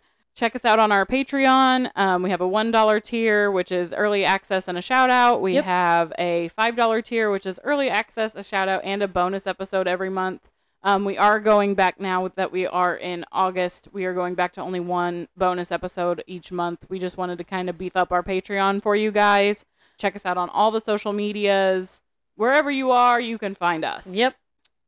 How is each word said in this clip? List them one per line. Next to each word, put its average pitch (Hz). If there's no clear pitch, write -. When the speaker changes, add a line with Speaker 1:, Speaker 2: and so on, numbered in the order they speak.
Speaker 1:
Check 233
us 247
out 220
on 214
our 196
Patreon. 262
Um, 185
we 185
have 180
a 180
one 214
dollar 220
tier, 208
which 180
is 175
early 208
access 190
and 175
a 180
shout 254
out. 240
We 190
Speaker 2:
Yep. 285
Speaker 1:
have 170
a 170
five 226
dollar 226
tier, 226
which 196
is 190
early 285
access, 220
a 202
shout 190
out, 190
and 202
a 190
bonus 185
episode 190
every 190
month. 185
Um, 196
we 196
are 208
going 208
back 185
now 185
that 190
we 185
are 180
in 175
August. 185
We 190
are 180
going 180
back 180
to 185
only 180
one 175
bonus 180
episode 175
each 180
month. 175
We 190
just 180
wanted 180
to 175
kind 185
of 170
beef 180
up 185
our 175
Patreon 196
for 208
you 214
guys. 202
Check 196
us 202
out 180
on 180
all 214
the 214
social 208
medias. 196
Wherever 277
you 262
are, 247
you 233
can 202
find 170
us. 180
Speaker 2:
Yep. 247